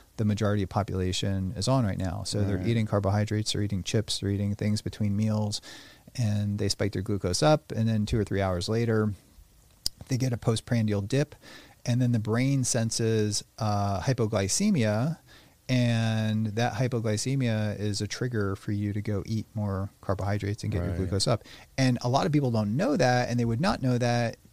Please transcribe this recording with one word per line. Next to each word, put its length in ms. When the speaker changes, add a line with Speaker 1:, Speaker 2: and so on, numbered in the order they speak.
Speaker 1:
the 80
majority 400
of 40
population 880
is 120
on 180
right 120
now. 260
So 180
they're 140
Speaker 2:
Right. 100
Speaker 1:
eating 200
carbohydrates, 680
they're 100
eating 220
chips, 340
they're 120
eating 260
things 260
between 340
meals, 440
and 420
they 100
spike 240
their 100
glucose 400
up, 280
and 180
then 160
two 140
or 60
three 160
hours 280
later, 440
they 80
get 160
a 40
postprandial 680
dip, 340
and 160
then 80
the 80
brain 460
senses, 800
uh, 420
hypoglycemia, 1200
and 800
that 260
hypoglycemia 1080
is 220
a 40
trigger 480
for 160
you 220
to 80
go 240
eat 300
more 360
carbohydrates 600
and 80
get 120
your 80
Speaker 2:
Right. 80
Speaker 1:
glucose 280
up. 160
And 240
a 60
lot 180
of 60
people 180
don't 260
know 220
that, 320
and 100
they 60
would 160
not 200
know 160
that 380